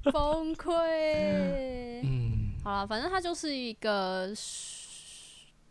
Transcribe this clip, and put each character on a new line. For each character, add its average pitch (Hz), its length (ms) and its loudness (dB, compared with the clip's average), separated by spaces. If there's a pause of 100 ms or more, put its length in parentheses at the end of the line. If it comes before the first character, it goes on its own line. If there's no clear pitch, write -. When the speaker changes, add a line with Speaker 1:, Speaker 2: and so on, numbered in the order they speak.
(120)
Speaker 1:
崩 311 440 2
溃。 294 1500 2
Speaker 2:
嗯。 123 500 2 (100)
Speaker 1:
好 202 80 -2
啦， 202 140 0
反 214 160 -2
正 320 80 -2
它 381 100 2
就 349 160 0
是 294 200 -2
一 247 180 -2
个 190 600 0
数-， - 1160 -12 (200)